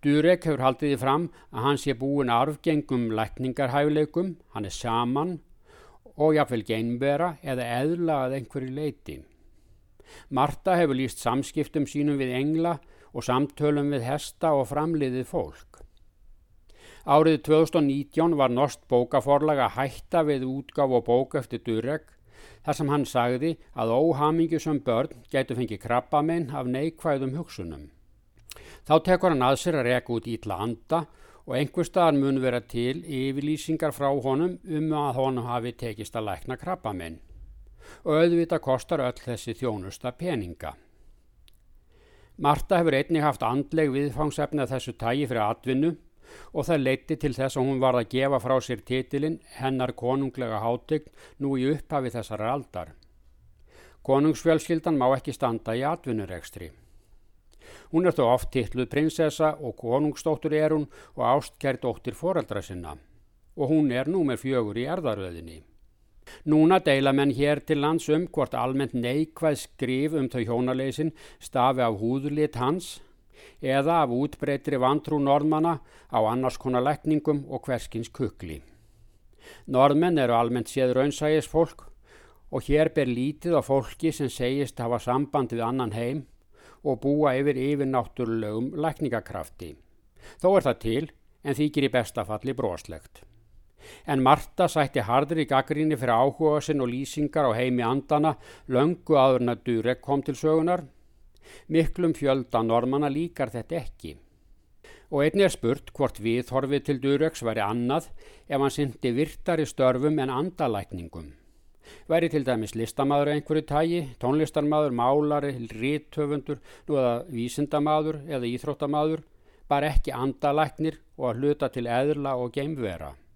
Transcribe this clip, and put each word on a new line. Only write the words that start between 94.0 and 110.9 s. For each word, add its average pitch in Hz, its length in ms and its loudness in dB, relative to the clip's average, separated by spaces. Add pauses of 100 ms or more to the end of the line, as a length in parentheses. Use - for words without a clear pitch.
En 135 160 0
Marta 151 480 4
sætti 139 320 0
harðri 143 460 2
gagnrýni 151 500 0
fyrir 123 160 2
áhuga 143 480 2
sinn 147 200 0
og 120 80 -2
lýsingar 139 600 -2
á - 60 -
heimi 123 260 0
andanna 139 540 0 (340)
löngu 151 480 2
áður 131 240 4
en 120 120 0
að - 120 -20
Durek 120 340 0
kom 139 220 0
til 135 160 -6
sögunar. 160 460 2 (840)
Miklum 165 480 2
fjölda 131 480 0
Norðmanna 127 480 2
líkar 143 400 -4
þetta 127 300 -6
ekki. - 340 -12 (960)
Og 143 140 2
einnig 196 240 4
er - 40 -2
spurt - 400 -2
hvort 127 300 -2
viðhorfið 127 640 -2
til 139 160 -2
Dureks 143 420 0
væri 110 160 -2
annað 120 480 -2 (380)
ef 139 120 0
hann 139 140 2
sinnti 131 400 -2
virtari 156 560 -2
störfum 135 540 2
en 135 80 -2
andalækningum. 101 1000 -4 (720)